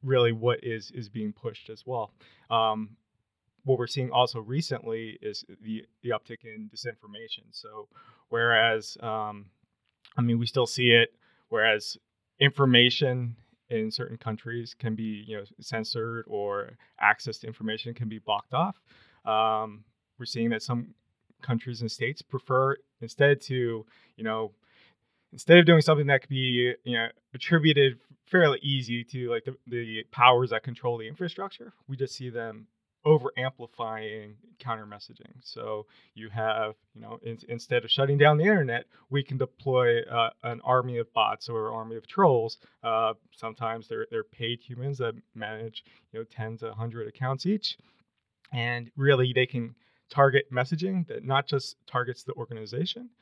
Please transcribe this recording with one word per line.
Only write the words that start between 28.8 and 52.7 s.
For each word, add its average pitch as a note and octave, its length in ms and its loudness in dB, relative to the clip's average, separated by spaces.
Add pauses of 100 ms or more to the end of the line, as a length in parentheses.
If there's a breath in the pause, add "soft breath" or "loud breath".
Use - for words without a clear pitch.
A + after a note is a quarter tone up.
to, B2 260 -6
like, A2+ 140 -4
the, C3 100 -8 (100)
the A#2 460 -6
powers B2 400 6
that A2 100 0
control A#2+ 360 -6
the A2 100 -10
infrastructure, F#3 680 -10 (140)
we C3+ 100 -10
just B2+ 160 -4
see B2+ 160 -12
them A2+ 380 -10 (380)
over C#3+ 300 4
amplifying A2 1000 -8 (260)
counter A2+ 260 -8
messaging. - 560 -20
So G#2+ 460 -10 (280 soft breath)
you A2 140 -14
have, A2 460 -2 (200)
you A2 60 -20
know, A2 200 -16
in-, A2+ 160 -10 (120)
instead A#2 340 -2
of A2+ 80 -8
shutting C#3 260 2
down D3+ 200 6
the D#3+ 80 2
internet, C#3 400 2 (240 soft breath)
we C#3 120 -2
can C3+ 160 -6
deploy, B2+ 680 2
uh, A2+ 260 0 (140)
an A#2+ 200 -8
army B2 360 2
of A2+ 120 -6
bots G#2+ 380 0
or A2+ 240 -4
army A2+ 240 -10
of A2 100 -16
trolls. B2+ 520 2 (220 soft breath)
Uh, A2+ 320 0 (220)
sometimes A2+ 540 -8
they're, A2 200 -8
they're A2 140 -4
paid A#2 380 -8
humans B2+ 380 -8
that A2+ 160 -2 (200)
manage, A2 480 -12 (300 soft breath)
you A2+ 60 -10
know, A2+ 120 -10
ten A2+ 280 -8
to A2+ 80 -8
a A2 60 -10
hundred A2+ 360 -8
accounts C3 360 -6
each. G3+ 320 -2 (760 soft breath)
And A#2+ 420 -4
really C3 380 4
they B2+ 140 4
can A#2 280 -6 (340)
target C#3 400 4
messaging D#3+ 580 -2
that A#2 180 -10
not C3+ 200 0
just - 300 -4 (100)
targets B2 380 -6
the B2+ 120 -10
organization, A#2 760 -8 (120)